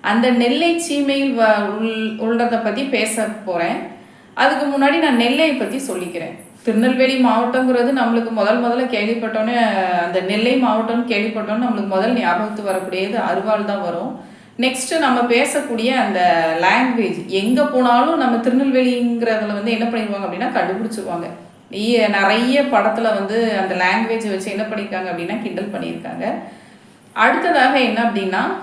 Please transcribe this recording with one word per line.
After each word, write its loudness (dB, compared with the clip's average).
அந்த 2
நெல்லை 2
சீமையில் 0
வ-, 4
உள்-, -4
உள்ளதை 0
பத்தி -2
பேச -2
போறேன். -2
அதுக்கு 2
முன்னாடி 2
நான் 2
நெல்லையை 2
பத்தி -4
சொல்லிக்கிறேன். -6
திருநெல்வேலி 2
மாவட்டங்கிறது 2
நம்மளுக்கு 0
முதல் 0
முதல்ல 0
கேள்விப்பட்டோன்னே, -2
அந்த -2
நெல்லை 0
மாவட்டம்னு -2
கேள்விப்பட்டோன்னே -2
நம்மளுக்கு -2
முதல் 0
ஞாபகத்துக்கு -2
வரக்கூடியது -4
அருவாள் -2
தான் -4
வரும். -8
நெக்ஸ்ட் -2
நம்ம 2
பேசக்கூடிய 0
அந்த 0
லாங்குவேஜ், 2
எங்க 2
போனாலும் 2
நம்ம 2
திருநெல்வேலிங்கிறதுல 0
வந்து -4
என்ன -2
பண்ணிடுவாங்க -4
அப்படின்னா -4
கண்டுபிடிச்சிருவாங்க. -4
ஈ-, 2
நிறைய 2
படத்துல 2
வந்து 0
அந்த -2
லாங்குவேஜை 0
வச்சு -4
என்ன -4
பண்ணிருக்காங்க -6
அப்படின்னா -6
கிண்டல் -6
பண்ணியிருக்காங்க. -6
அடுத்ததாக 4
என்ன 0
அப்படின்னா 0